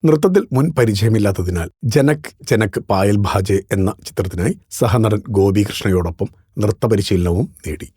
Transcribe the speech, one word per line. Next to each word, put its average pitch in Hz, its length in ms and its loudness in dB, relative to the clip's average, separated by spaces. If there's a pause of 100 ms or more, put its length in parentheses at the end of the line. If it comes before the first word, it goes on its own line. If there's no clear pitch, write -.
നൃത്തത്തിൽ 165 400 4 (100)
മുൻ 135 200 2
പരിചയമില്ലാത്തതിനാൽ 101 960 0 (160)
ജനക് 151 440 0 (140)
ജനക് 107 380 -2
പായൽ 101 400 0
ഭാജെ 98 380 0 (140)
എന്ന 98 180 0 (140)
ചിത്രത്തിനായി 92 500 -4 (180)
സഹനടൻ 107 560 2
ഗോപികൃഷ്ണയോടൊപ്പം 98 1000 0 (300)
നൃത്തപരിശീലനവും 101 880 0 (140)
നേടി. - 360 -10